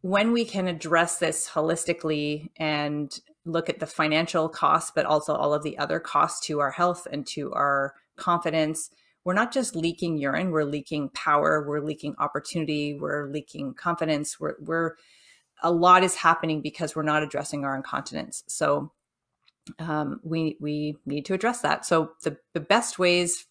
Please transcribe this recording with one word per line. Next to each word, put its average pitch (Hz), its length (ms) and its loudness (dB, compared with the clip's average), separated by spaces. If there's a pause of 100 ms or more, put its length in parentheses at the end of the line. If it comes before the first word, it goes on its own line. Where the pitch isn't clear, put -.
when 202 300 4
we 233 120 4
can 190 240 -2
address 165 480 2
this 160 320 0
holistically 156 1080 -2
and 147 640 -2 (280)
look 165 240 -2
at - 80 -4
the 156 80 -4
financial 160 640 0
costs, 160 440 2
but 160 120 2
also 151 280 2
all 147 200 2
of 147 80 0
the 151 160 -6
other 156 200 -2
costs - 480 0
to 151 140 -2
our 139 120 0
health 175 380 0
and 143 180 -6
to 143 240 -6
our 139 420 0 (220)
confidence, 160 760 0 (340)
we're 180 80 0
not 233 180 2
just 262 240 -2
leaking 170 440 -2
urine, 156 320 0
we're 156 140 2
leaking 143 500 -4
power, 151 520 2
we're 147 140 -2
leaking 151 380 -6
opportunity, 147 760 -2
we're 143 380 -4
leaking 139 420 -8
confidence, 156 680 -2
we're, 151 220 -6
we're, 160 320 -2 (720)
a 175 100 2
lot 180 320 8
is 180 120 0
happening 160 440 2
because 151 340 -6
we're 156 80 -2
not 151 200 2
addressing 143 420 -4
our 139 100 -2
incontinence. - 720 -8
So, 147 460 -2 (840)
um, 151 440 -4
we, 160 380 -2
we 151 460 -4
need 143 180 -4
to - 80 -4
address 220 300 0
that. 151 240 0
So 160 240 2 (120)
the, 151 140 -4 (160)
the 165 80 -4
best 220 380 2
ways 175 520 2